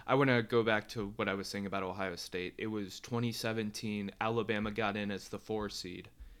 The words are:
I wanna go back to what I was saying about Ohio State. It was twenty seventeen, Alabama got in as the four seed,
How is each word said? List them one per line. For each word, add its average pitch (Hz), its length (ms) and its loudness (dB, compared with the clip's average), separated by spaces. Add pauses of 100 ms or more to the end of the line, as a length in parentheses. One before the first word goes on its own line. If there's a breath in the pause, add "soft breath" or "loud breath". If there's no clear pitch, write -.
I 131 80 6
wanna 131 260 6
go 113 220 4
back 107 260 4
to 104 280 -4
what 107 100 0
I 98 60 4
was 98 160 -2
saying 101 160 -2
about 95 180 0
Ohio 95 320 -2
State. 90 420 -4
It 110 100 -2
was 104 340 -4
twenty 120 320 0
seventeen, 107 760 -2 (120)
Alabama 110 500 2
got 104 240 0
in 104 160 -2
as 95 160 -6
the 101 120 -8
four 107 280 -2
seed, 92 400 -8 (320 soft breath)